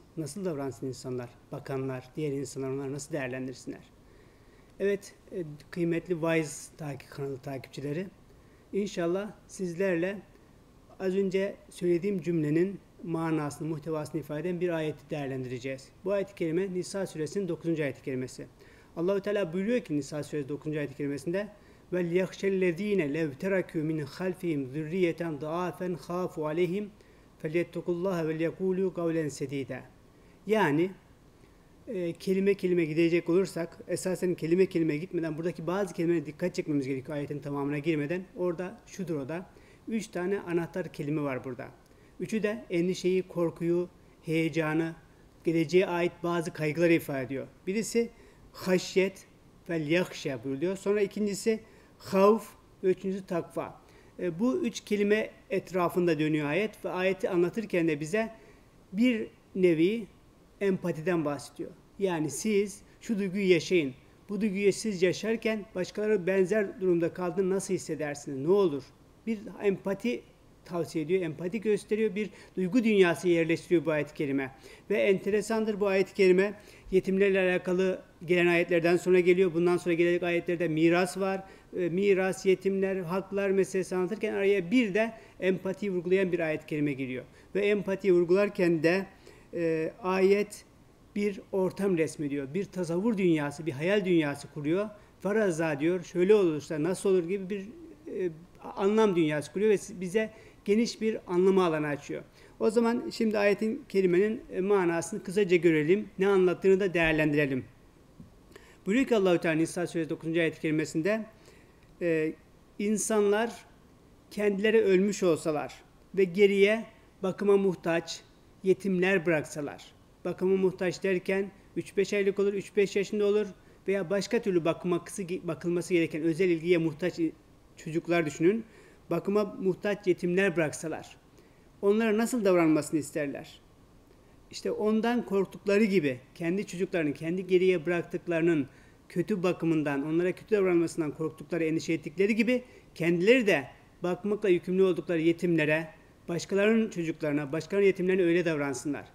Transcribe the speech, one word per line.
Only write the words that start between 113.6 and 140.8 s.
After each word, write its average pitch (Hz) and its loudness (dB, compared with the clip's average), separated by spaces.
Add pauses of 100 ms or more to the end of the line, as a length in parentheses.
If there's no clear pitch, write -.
kendileri 208 2
ölmüş 196 4
olsalar 151 0 (420)
ve 196 4
geriye 196 4 (380)
bakıma 196 2
muhtaç 170 -2 (420)
yetimler 185 2
bıraksalar." 143 -2 (400)
Bakıma 185 0
muhtaç 185 0
derken 190 0 (240)
üç - -8
beş 196 0
aylık 202 0
olur, 202 2
üç 196 -6
beş 196 2
yaşında 208 0
olur 202 2 (400)
veya 190 0
başka 202 0
türlü 180 0
bakılması, 170 -2 (200)
bakılması 170 -4
gereken 165 2
özel 165 2
ilgiye 170 2
muhtaç 160 -2 (580)
çocuklar 165 -2
düşünün. 180 0 (440)
Bakıma 196 0 (160)
muhtaç 190 -2
yetimler 175 2
bıraksalar, 151 -4 (640)
onlara 214 4
nasıl 226 0
davranmasını 160 4
isterler? - -8 (920)
İşte - -6
ondan 220 0
korktukları 196 0
gibi, 156 2 (160)
kendi 180 -2
çocuklarının, 175 -2
kendi 170 -6
geriye 180 4
bıraktıklarının 170 0 (420)
kötü 180 -2
bakımından, 156 0
onlara 170 0
kötü - -4
davranmasından 170 2